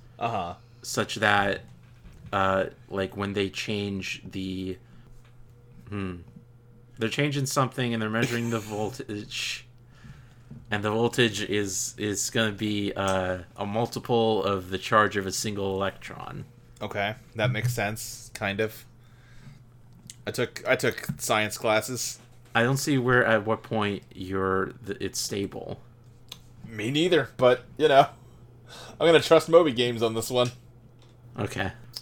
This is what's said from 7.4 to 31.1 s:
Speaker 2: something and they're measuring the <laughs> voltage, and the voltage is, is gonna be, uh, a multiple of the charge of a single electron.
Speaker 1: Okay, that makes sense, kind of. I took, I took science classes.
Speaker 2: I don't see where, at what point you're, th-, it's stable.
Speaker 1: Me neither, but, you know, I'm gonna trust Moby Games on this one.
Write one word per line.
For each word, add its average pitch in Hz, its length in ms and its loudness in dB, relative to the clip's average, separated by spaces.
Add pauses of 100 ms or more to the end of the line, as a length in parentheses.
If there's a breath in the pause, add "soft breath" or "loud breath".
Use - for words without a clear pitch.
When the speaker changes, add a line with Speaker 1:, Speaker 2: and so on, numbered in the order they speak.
Speaker 2:
something 127 460 -2
and 113 80 -2
they're 110 80 -2
measuring 117 420 -2
the 113 100 -2
<laughs> - 0 -
voltage, 107 1080 -6 (1040 loud breath)
and 107 140 -4
the 107 80 0
voltage 113 500 2
is, 101 560 -4
is 104 320 -4
gonna 110 220 0
be, 104 420 -2
uh, 95 440 0 (180)
a 101 100 -4
multiple 113 800 0
of 92 260 -2
the 95 80 -4
charge 104 380 4
of 95 100 0
a 92 60 -4
single 98 420 -4
electron. - 680 -6 (380)
Speaker 1:
Okay, 104 320 -4 (200)
that 107 160 2
makes 107 220 0
sense, - 600 -6
kind 101 260 -2
of. 110 240 -4 (1400 soft breath)
I 104 40 -6
took, - 380 -4
I 131 80 4
took - 320 -2 (100)
science 107 400 0
classes. 113 600 0 (360)
Speaker 2:
I 117 80 4
don't 131 140 4
see 139 220 2
where, 123 260 6
at 110 220 2
what 110 160 0
point 104 400 -2 (120)
you're, 95 580 0 (140)
th-, 101 140 -6
it's 95 180 -6
stable. - 600 -6 (880)
Speaker 1:
Me 110 220 -4
neither, 156 460 2
but, 127 280 6 (140)
you 151 100 4
know, 139 200 8 (920 loud breath)
I'm 151 60 4
gonna 165 140 8
trust - 280 6
Moby 165 240 8
Games 120 300 0
on 113 120 2
this 113 160 -4
one. 123 200 4 (880)